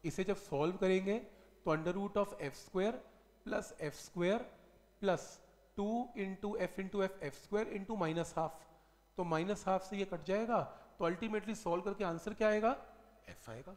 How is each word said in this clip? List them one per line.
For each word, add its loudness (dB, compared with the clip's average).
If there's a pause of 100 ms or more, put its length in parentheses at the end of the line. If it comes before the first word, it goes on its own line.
इसे -2
जब 0
सॉल्व 0
करेंगे 4 (520)
तो 4
under 0
root -2
of 2
F -4
square 0 (520)
plus -2 (120)
F -4
square 0 (580)
plus 4 (540)
two 0 (200)
into -2
F 0
into 0
F, 0
F -6
square 0 (120)
into -4
minus 2
half। 0 (680)
तो 0
minus 2
half 4
से -6
ये 0
कट -6
जाएगा, 2 (380)
तो 4
ultimately -2
सॉल्व 0
करके -2
आंसर -2
क्या 4
आएगा? 4 (580)
एफ -16
आएगा। -12